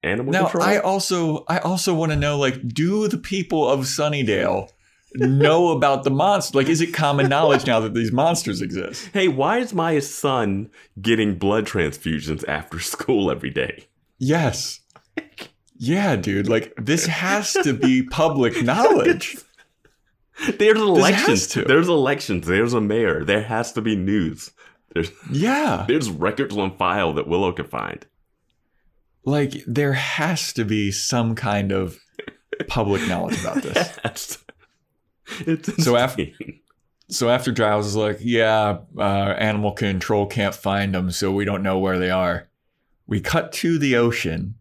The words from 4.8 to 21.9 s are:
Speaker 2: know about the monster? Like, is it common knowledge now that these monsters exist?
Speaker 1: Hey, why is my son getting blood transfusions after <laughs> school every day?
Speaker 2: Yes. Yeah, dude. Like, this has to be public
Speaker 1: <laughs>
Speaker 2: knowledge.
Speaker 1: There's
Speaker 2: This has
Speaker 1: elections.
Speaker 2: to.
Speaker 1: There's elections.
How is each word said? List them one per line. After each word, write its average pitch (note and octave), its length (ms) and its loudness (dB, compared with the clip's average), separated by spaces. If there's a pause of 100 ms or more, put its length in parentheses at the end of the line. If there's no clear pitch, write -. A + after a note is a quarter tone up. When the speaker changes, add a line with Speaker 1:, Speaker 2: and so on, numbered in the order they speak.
Speaker 2:
know D3 540 4
about C#3 340 2
the C3+ 80 2
monster? F3 460 2
Like, C3+ 100 4
is D#3+ 140 2
it E3+ 120 0
common C#3+ 360 2
knowledge C#3+ 360 4
now A#2 140 2
that A2 140 -2
these A2+ 180 0
monsters B2+ 500 0
exist? F#2 520 -8
Speaker 1:
Hey, F#3+ 160 2
why D#3 300 0
is A3 140 -6
my E3 260 0
son A#2 720 -2 (320)
getting G#2+ 360 2
blood G#2 280 2
transfusions D#2 800 -4
after D2+ 340 -6
<laughs> - 140 -8
school G2+ 380 0
every C2+ 200 -6
day? - 360 -6 (300)
Speaker 2:
Yes. C#3+ 640 -2 (960)
Yeah, D#3 400 0
dude. G2 320 -2
Like, A2+ 280 0
this D#3+ 280 0
has F#3 480 -2 (100)
to D3 100 2
be B2+ 300 4
public C#3 600 0
Speaker 1:
<laughs> - 0 -
Speaker 2:
knowledge. A#3+ 720 2 (1200)
Speaker 1:
There's - 0 -
Speaker 2:
This G#3 80 4 (120)
has - 20 2
Speaker 1:
elections. F#3+ 680 4
Speaker 2:
to. - 160 -2
Speaker 1:
There's E3 260 4
elections. B2+ 580 0